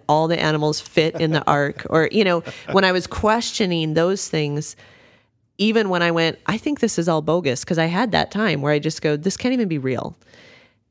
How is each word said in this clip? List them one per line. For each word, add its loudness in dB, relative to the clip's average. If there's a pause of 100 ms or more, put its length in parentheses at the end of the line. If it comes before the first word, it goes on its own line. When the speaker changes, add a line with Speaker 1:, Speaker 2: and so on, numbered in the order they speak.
Speaker 1:
all 2
the 0
animals 0
fit 0
in 2
the 0
Speaker 2:
<laughs> -4
Speaker 1:
ark 0
or, 4
you 2
know, 2 (320)
when 4
I 4
was 0
questioning 0
those 0
things, -4 (840)
even 2
when 0
I 2
went, 0
"I -2
think -4
this 0
is 0
all 2
bogus," 0
'cause 0
I 2
had 0
that 0
time 0
where 0
I 2
just -4
go, 0
"This -4
can't -2
even 0
be -2
real." -4 (760)